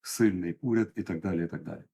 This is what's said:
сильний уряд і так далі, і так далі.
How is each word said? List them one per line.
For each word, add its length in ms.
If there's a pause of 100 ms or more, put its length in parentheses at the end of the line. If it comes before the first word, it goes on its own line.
сильний 580
уряд 360
і 60
так 180
далі, 240
і 20
так 160
далі. 200 (120)